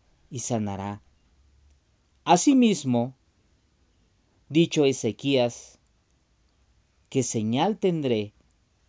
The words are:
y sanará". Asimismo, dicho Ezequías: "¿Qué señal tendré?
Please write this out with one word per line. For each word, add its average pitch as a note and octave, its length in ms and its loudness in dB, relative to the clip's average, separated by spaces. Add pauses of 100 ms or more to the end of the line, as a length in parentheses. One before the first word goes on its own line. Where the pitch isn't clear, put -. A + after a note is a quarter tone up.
(300)
y C3 80 -12
sanará". G2+ 640 -6 (1200)
Asimismo, E3+ 920 2 (1300)
dicho D#3 360 2
Ezequías: B2+ 960 -2 (1300)
"¿Qué C3 160 -2
señal B2 520 -2
tendré? C3+ 580 -2 (540)